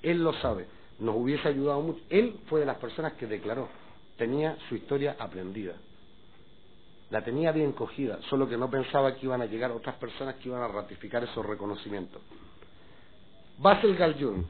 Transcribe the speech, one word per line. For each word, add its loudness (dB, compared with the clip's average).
Él 2
lo 4
sabe, -2
nos 0
hubiese 2
ayudado 2
mucho. -4
Él 4
fue 4
de 4
las 0
personas -4
que -8
declaró, -4
tenía 0
su -4
historia 0
aprendida. -6
La 0
tenía 2
bien 4
cogida, -4
solo 4
que -2
no 0
pensaba 2
que -8
iban 0
a -2
llegar -2
otras -6
personas -8
que -12
iban -4
a -2
ratificar -4
esos -4
reconocimientos. -6
Basel 8
Galjun. 4